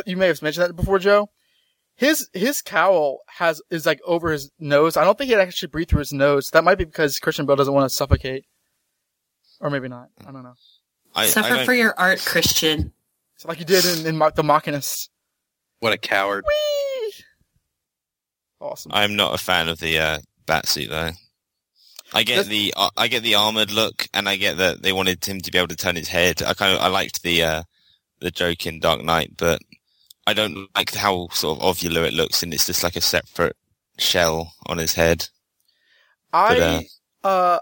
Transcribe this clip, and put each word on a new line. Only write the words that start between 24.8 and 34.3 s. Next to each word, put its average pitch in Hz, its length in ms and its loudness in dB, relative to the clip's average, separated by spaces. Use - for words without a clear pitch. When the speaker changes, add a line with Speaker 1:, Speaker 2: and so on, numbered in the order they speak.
Speaker 2:
they 95 100 0
wanted 92 320 -2
him 95 160 -8
to 87 100 -12
be 90 60 -2
able 90 120 0
to 80 60 -12
turn 90 200 -4
his 82 140 -8
head. 87 340 0
I 92 100 -2
kind 95 220 0
of, - 60 -2
I 85 60 2
liked 95 360 -2
the, 87 200 2
uh, 80 200 -2
the 90 100 -6
joke 87 380 -4
in 82 120 -10
Dark 78 240 0
Knight, 80 340 -2
but 85 220 0
I 107 60 2
don't 98 420 -4
like 92 180 -4
how 92 380 0
sort 78 280 -2
of - 40 -4
ovular 82 300 -2
it - 60 -4
looks, - 300 -2
and 85 100 -8
it's - 140 -2
just - 160 -4
like 87 120 -2
a 85 60 -6
separate - 540 -2
shell 82 560 0